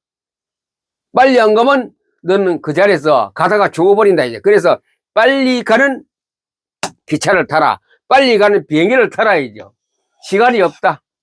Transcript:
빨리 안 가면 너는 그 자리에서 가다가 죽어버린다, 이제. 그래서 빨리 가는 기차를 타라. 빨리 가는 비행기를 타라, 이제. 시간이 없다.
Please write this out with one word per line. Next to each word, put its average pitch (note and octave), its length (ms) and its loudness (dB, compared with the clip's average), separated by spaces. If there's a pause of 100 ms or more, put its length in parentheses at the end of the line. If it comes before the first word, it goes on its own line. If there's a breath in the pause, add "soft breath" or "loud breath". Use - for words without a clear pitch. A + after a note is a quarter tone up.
(1160)
빨리 B3+ 260 4
안 G#3+ 140 2
가면 B3 380 0 (300)
너는 F#3 400 -2
그 D3+ 120 -6
자리에서 D3+ 600 0
가다가 F#3+ 360 -2
죽어버린다, G3 540 2
이제. A2+ 160 -8
그래서 F3 400 0 (340)
빨리 B3+ 500 0
가는 B3+ 400 -2 (1000)
기차를 E3 400 -2
타라. C#3+ 340 -2 (280)
빨리 B3+ 300 2
가는 G3+ 280 0
비행기를 G3 440 0
타라, G#3 260 -2
이제. A2 240 -8 (680)
시간이 A#3 340 0
없다. E3 400 -4 (200)